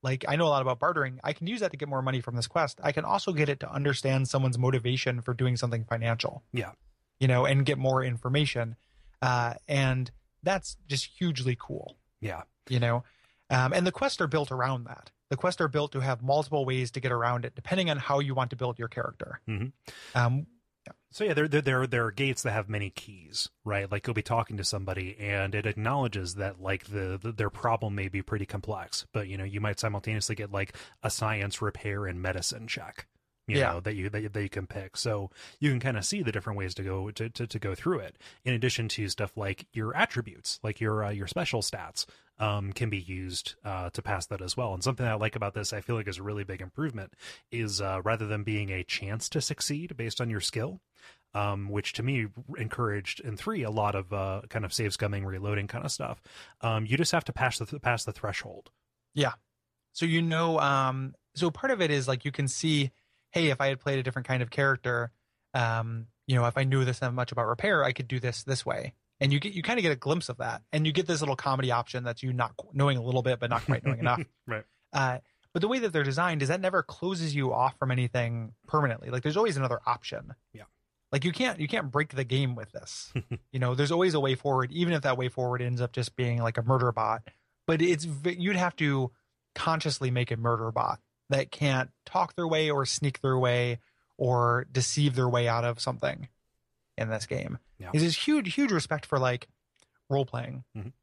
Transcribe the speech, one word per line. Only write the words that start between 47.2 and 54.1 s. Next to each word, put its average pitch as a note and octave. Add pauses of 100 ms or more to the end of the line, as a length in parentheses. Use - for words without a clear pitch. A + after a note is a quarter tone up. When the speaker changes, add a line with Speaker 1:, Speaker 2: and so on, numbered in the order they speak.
Speaker 2:
is, G#2+
uh, F#2+
rather A2
than G#2
being G#2
a F#2
chance -
to D#3
succeed D3
based A#2
on A#2
your G#2
skill, C#3 (540)
um, G2+
which G2+
to A2+
me B2 (320)
encouraged G#2+
in G#2+
three G#3
a A2
lot G#2
of, G2